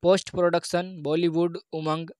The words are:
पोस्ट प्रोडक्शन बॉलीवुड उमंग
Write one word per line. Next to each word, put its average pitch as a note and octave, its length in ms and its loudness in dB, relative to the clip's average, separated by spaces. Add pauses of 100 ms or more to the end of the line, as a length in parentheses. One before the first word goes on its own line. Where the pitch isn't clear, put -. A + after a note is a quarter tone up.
पोस्ट F3+ 260 4
प्रोडक्शन F3 720 0
बॉलीवुड E3 540 0 (160)
उमंग D#3+ 360 -4 (100)